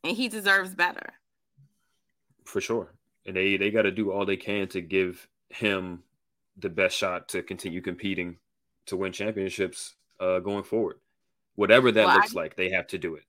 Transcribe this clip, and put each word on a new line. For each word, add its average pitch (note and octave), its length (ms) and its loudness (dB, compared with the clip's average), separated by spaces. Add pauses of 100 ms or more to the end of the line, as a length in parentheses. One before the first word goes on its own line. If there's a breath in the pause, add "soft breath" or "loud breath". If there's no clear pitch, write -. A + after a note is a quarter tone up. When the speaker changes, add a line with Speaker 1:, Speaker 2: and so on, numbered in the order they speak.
Speaker 1:
And G#3 140 -2
he B3 100 -2
deserves G3 480 0
better. - 380 -2 (1300)
Speaker 2:
For - 140 -4
sure. A2 340 -4 (320)
And F#2+ 100 -8
they, F#2+ 220 2
they G2+ 140 0
gotta G#2 200 2
do G2 200 -2
all G2 140 0
they G2 120 0
can G2+ 320 -4
to F#2 120 -6
give F2+ 480 -2 (200)
him F#2 540 -4 (540)
the F#2+ 120 -6
best F#2 280 0
shot F2+ 320 -4
to F#2 120 -4
continue F2+ 400 -8
competing F2 560 -6 (500)
to F#2+ 100 -4
win F#2+ 160 -4
championships, G2+ 840 -4 (240)
uh, F#2 200 0
going G2+ 240 -4
forward. G#2+ 340 -2 (580)
Whatever A2+ 380 8
that G#2+ 120 8
Speaker 1:
Well, F#2+ 100 8
Speaker 2:
looks G#2 180 4
Speaker 1:
I - 20 -6
Speaker 2:
like, D#2+ 200 -4
they F#2 160 -2
have F2+ 160 -2
to F#2+ 100 -8
do E2 180 -6
it. D2 140 -20